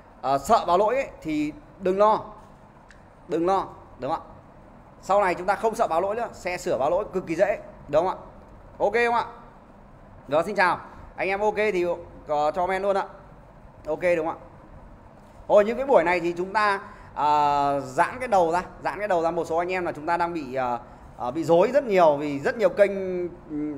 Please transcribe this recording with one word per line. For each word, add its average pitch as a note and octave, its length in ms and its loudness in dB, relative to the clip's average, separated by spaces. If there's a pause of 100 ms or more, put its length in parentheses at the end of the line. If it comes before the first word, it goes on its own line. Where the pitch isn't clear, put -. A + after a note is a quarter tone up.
(220)
ờ, C#3 160 0
sợ F3+ 300 2
báo F3 100 4
lỗi G#3+ 180 2
ấy, C4+ 120 -2 (140)
thì D3+ 320 -4 (260)
đừng F#3+ 200 0
lo. G#3+ 200 4 (1080)
Đừng E3 180 -2
lo, F#3 220 0 (320)
đúng C3 120 -4
không E3 100 -4
ạ? - 80 -20 (720)
Sau G3+ 200 2
này F3+ 140 2
chúng F3+ 120 -8
ta G3+ 80 2
không A3 200 0
sợ A3 120 2
báo D#3+ 140 0
lỗi G3+ 140 -2
nữa, A#3 180 -4
xe F3 240 -6
sửa D#3+ 200 -2
báo C3+ 120 0
lỗi F#3+ 240 0
cực F#3 140 -6
kỳ E3 80 -4
dễ, G3 240 2 (280)
đúng D3+ 180 2
không F#3 120 -4
ạ? - 80 -18 (520)
Ok G3+ 160 2
không A#3+ 220 2
ạ? A3 100 0 (1040)
Đó, D3+ 160 2
xin G3 120 -6
chào. F3+ 240 2 (360)
Anh E3 120 -4
em G3 120 -2
ok G#3+ 160 0
thì G3 300 0 (420)
có D3+ 240 0
cho F3+ 100 -2
comment F#3+ 220 -2
luôn G3 140 0
ạ. F#3+ 80 -2 (800)
Ok D#3 140 -4 (160)
đúng D#3 100 -4
không D#3+ 100 -6
ạ? - 40 -20 (1040)
Ôi, G3+ 180 6
những A#3 120 -2
cái C4+ 80 -4
buổi A3 180 6
này F3 160 2
thì E3+ 180 -2
chúng F#3+ 160 -6
ta, G#3 260 2 (360)
à, C#3+ 640 2
giãn C3+ 400 -2
cái B3+ 80 -6
đầu F3+ 240 4
ra, F3+ 120 0 (200)
giãn D#3 160 -4
cái G#3 80 -4
đầu F3 140 2
ra. E3 100 0
Một E3 140 -2
số D#3+ 120 -4
anh F3 140 -2
em F#3 140 -2
là D#3 60 -4
chúng D3 140 -10
ta E3+ 120 0
đang F3 160 -2
bị, C3 220 -8
à, B2 240 -2 (380)
à, A#2+ 140 -4
bị D#3+ 120 -4
rối E3+ 300 2
rất C#4+ 100 2
nhiều F3 340 4
vì C#3+ 220 -4
rất A#3+ 180 -4
nhiều G3 120 2
kênh, G3+ 220 4 (580)
ừ, D3+ 280 -6